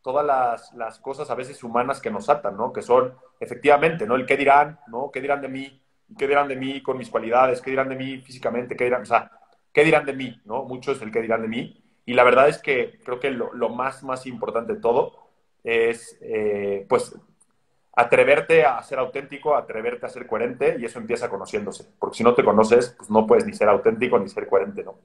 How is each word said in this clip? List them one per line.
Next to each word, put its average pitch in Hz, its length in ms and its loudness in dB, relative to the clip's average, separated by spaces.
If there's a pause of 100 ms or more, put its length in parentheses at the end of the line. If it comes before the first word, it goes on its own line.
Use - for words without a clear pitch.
todas 139 240 -2
las, 127 500 -2
las 113 260 -12
cosas 139 300 -10
a 123 40 -2
veces 127 280 -12
humanas 120 380 -2
que 113 100 -6
nos 104 200 -8
atan, 101 260 -2
¿no? 117 160 -4
Que 104 100 -8
son, 127 320 4 (260)
efectivamente, 151 640 2
¿no? 117 100 0
El 127 100 -2
qué 139 100 4
dirán, 139 500 4
¿no? 127 240 -8
¿Qué 127 100 -10
dirán 143 220 -4
de 131 60 -10
mí? 135 340 -14 (340)
¿Qué 143 120 -4
dirán 143 200 2
de 131 80 -6
mí 135 260 -8
con 127 140 -4
mis 117 140 -12
cualidades? 123 500 2
¿Qué 135 100 -10
dirán 131 180 -2
de 131 80 -8
mí 131 260 -10
físicamente? 123 540 -8
¿Qué 123 80 -2
dirán? 123 180 -2
O 101 40 -16
sea, 113 240 0 (420)
¿qué 147 120 4
dirán 151 220 2
de 139 80 -6
mí? 131 300 -12
¿No? 113 200 -6
Mucho 127 280 -8
es - 100 -6
el 107 80 -12
qué 113 100 -2
dirán 113 220 -2
de 113 60 -6
mí. 123 360 -10 (220)
Y 120 80 -6
la 123 100 6
verdad 123 240 6
es 156 100 -2
que 123 460 -4
creo 123 160 -8
que 139 100 -2
lo, 117 220 -8
lo 120 180 -4
más, 127 320 -6
más 131 240 -8
importante 113 480 -6
de - 60 -12
todo - 500 -2 (340)
es, 117 580 -2
eh, 101 680 -4
pues, - 260 -2 (840)
atreverte 135 680 4
a 120 180 0
ser 135 160 -8
auténtico, 139 580 -4
atreverte 117 500 -6
a - 40 -8
ser 120 160 -14
coherente, 123 520 -2
y 117 60 -8
eso 117 140 -10
empieza 117 300 -6
conociéndose. 101 580 -8 (120)
Porque - 180 -8
si 120 80 -2
no 120 100 6
te 123 100 4
conoces, 110 520 4
pues - 140 -14
no 110 160 6
puedes 110 200 4
ni 98 60 -8
ser 104 160 2
auténtico 113 500 2
ni 95 100 -2
ser 104 200 -8
coherente, 98 360 -2
¿no? 95 200 -18